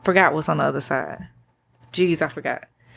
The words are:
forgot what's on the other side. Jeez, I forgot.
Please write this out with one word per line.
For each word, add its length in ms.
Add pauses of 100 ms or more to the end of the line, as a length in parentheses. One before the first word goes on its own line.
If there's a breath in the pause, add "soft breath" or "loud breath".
forgot 320
what's 140
on 100
the 60
other 180
side. 460 (640)
Jeez, 300
I 80
forgot. 360 (320 soft breath)